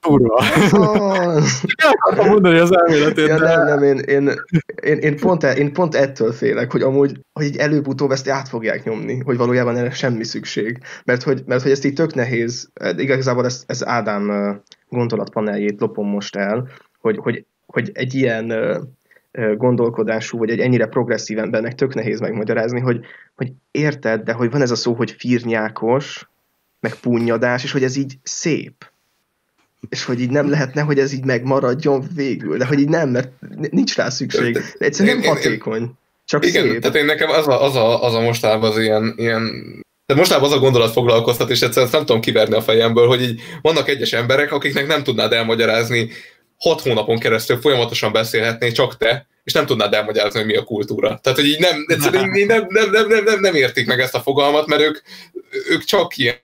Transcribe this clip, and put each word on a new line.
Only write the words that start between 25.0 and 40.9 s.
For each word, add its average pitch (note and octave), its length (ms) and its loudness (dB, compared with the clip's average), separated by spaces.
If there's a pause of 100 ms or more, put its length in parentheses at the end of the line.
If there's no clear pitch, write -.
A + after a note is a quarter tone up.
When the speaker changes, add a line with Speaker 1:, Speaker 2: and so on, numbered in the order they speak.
Speaker 2:
firnyákos, A2+ 1160 -4 (500)
meg A#2 160 -6
punnyadás, A#2+ 680 0
és C#3+ 80 -8
hogy C3+ 120 0
ez C3 120 -2
így C3+ 280 -6
szép. - 680 -6 (1000)
És - 140 -8
hogy B2 180 -4
így B2 80 -2
nem C#3+ 200 0
lehetne, C#3+ 320 0
hogy D3 180 2
ez C#3 140 2
így C3 120 -6
megmaradjon C3 800 0 (100)
végül, A#2 420 -4
de B2 80 0
hogy C#3 140 0
így C#3+ 100 2
nem, D#3 200 0
mert B2 200 -2 (100)
n-, - 320 -12
nincs - 240 0
rá - 140 0
szükség. B2 440 -2
De - 320 -4
egyszerűen - 300 2
nem C3 80 -4
Speaker 3:
Én, D#3 60 2
én, D3+ 60 2
Speaker 2:
hatékony. A2+ 560 -4 (340)
Csak - 200 -2
Speaker 3:
igen, D#3 180 2
Speaker 2:
szép. A#2 180 0
Speaker 3:
tehát - 160 -2
én D3 80 2
nekem D3+ 240 0
az D3+ 180 2
a, C3 160 2
az C3+ 120 2
a, A#2 280 2
az B2 100 2
a A2+ 60 0
mostában A2+ 520 2
az G#2+ 60 0
ilyen, A2 400 0
ilyen, A2+ 340 -2 (540)
de C#3 100 0
mostában D3 340 4
az C#3+ 60 2
a C3 40 2
gondolat A#2+ 320 4